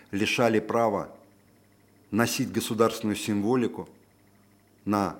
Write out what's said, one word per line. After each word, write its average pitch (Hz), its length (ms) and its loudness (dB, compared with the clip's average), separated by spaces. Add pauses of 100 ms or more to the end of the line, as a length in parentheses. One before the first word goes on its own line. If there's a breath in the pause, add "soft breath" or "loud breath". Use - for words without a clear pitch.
(120)
лишали 107 480 2
права 107 560 0 (960)
носить 117 420 0
государственную 110 640 0
символику 104 720 -2 (1000)
на 98 340 0